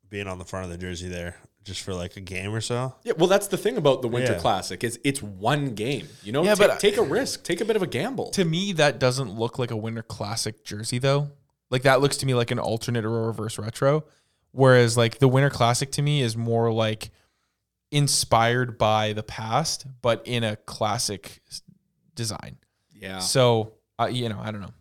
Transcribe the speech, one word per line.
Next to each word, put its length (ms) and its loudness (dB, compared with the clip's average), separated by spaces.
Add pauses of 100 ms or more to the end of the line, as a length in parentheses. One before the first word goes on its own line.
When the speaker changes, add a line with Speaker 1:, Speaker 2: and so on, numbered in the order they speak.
Speaker 1:
being 200 -8
on 100 -8
the 80 -12
front 200 -8
of 60 -10
the 60 -10
jersey 320 -10
there 260 -10 (300)
just 160 -12
for, 120 -8
like, 220 -8
a 60 -14
game 340 -8
or 60 -4
so. 420 -6
Speaker 2:
Yeah, 140 -6
well, 100 4
that's 200 2
the 100 -2
thing 180 -2
about 260 4
the 60 -4
Winter 240 0
Speaker 1:
Yeah. 80 0
Speaker 2:
Classic 460 0
is 180 -6
it's 180 0
one 540 -2
game. 320 -4 (160)
You 80 -10
know, 140 0
Speaker 3:
Yeah, 100 4
Speaker 2:
ta-, 120 6
Speaker 3:
but 120 2
Speaker 2:
take 160 4
a 60 2
risk. 420 -2
Take 160 -2
a 60 -2
bit 100 0
of 60 2
a 60 0
gamble. 440 -4
Speaker 3:
To 140 0
me, 260 0
that 280 2
doesn't 380 2
look 220 -2
like 100 -2
a 60 -4
Winter 260 -6
Classic 640 -8
jersey, 340 -6
though. 340 2 (380)
Like, 120 0
that 180 6
looks 180 4
to 80 -4
me 100 2
like 160 2
an 80 -2
alternate 440 -2
or 200 -2
a 40 -2
reverse 300 -6
retro. 480 0 (480)
Whereas, 420 8
like, 240 2
the 80 6
Winter 220 4
Classic 420 0
to 100 -4
me 200 2
is 160 0
more, 340 0
like, 400 -2 (800)
inspired 840 2
by 340 2
the 120 -6
past, 640 -4 (160)
but 220 2
in 220 -2
a 100 -2
classic 920 -6
s-, 140 -16 (520)
design. 440 -10 (340)
Speaker 2:
Yeah. 260 -12
Speaker 3:
So, 540 2 (260)
uh, 60 2
you 240 -2
know, 120 -6
I 100 -6
don't 100 -10
know. 200 -14